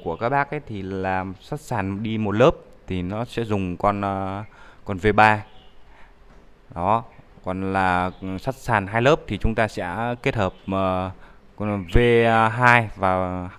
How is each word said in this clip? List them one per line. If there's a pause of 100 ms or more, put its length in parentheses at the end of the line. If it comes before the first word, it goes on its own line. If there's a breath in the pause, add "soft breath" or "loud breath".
của
các
bác
ấy,
thì
làm
sắt
sàn
đi
một
lớp (360)
thì
nó
sẽ
dùng
con,
à, (400 loud breath)
con
V (100)
ba. (1300 soft breath)
Đó, (400)
còn
là (300)
sắt
sàn
hai
lớp (100)
thì
chúng
ta
sẽ
kết
hợp, (200)
à, (460 loud breath)
con (100)
V (540)
hai
và (100)